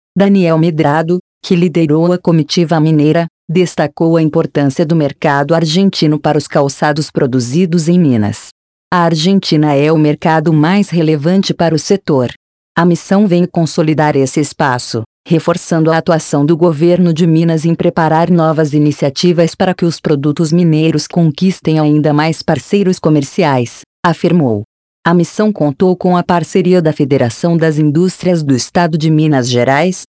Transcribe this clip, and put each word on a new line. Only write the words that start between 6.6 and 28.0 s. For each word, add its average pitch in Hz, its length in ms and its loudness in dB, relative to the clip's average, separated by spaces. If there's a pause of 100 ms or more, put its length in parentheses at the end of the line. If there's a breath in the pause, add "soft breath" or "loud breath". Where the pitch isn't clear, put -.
produzidos 147 720 0
em 175 120 2
Minas. 117 500 0 (440)
A 175 120 2
Argentina 165 720 0
é 147 180 2
o 160 60 2
mercado 156 540 0
mais 170 360 2
relevante 165 640 0
para 165 200 0
o 151 40 0
setor. 143 520 -2 (460)
A 165 80 2
missão 190 440 0
vem 175 160 2
consolidar 156 720 0
esse 135 240 0
espaço, 123 640 -4 (260)
reforçando 165 640 0
a 160 60 0
atuação 156 460 -2
do 165 120 2
governo 170 560 2
de 165 140 0
Minas 160 380 0
em 170 100 0
preparar 165 560 0
novas 160 420 2
iniciativas 151 800 0
para 185 200 -2
que - 100 -2
os 170 160 -2
produtos 147 500 -2
mineiros 160 560 2
conquistem 165 720 -2
ainda 151 360 2
mais 156 280 -2
parceiros 180 560 -2
comerciais, 143 800 0 (240)
afirmou. 160 580 0 (440)
A 170 80 2
missão 202 380 0
contou 175 420 0
com 180 220 0
a 175 80 0
parceria 180 580 0
da 156 100 0
Federação 139 640 0
das 160 220 0
Indústrias 170 640 0